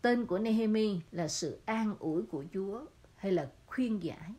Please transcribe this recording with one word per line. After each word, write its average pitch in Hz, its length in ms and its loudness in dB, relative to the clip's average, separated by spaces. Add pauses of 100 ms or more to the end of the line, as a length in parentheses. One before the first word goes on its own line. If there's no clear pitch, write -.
Tên 240 240 4
của 185 140 0
Nehemi 220 600 4 (120)
là 170 160 -2
sự - 380 -4
an 220 340 0
ủi 160 260 0
của 143 280 -6
Chúa 196 320 -4 (300)
hay 196 160 -2
là 156 200 2 (140)
khuyên 220 380 -2
giải. 160 360 -8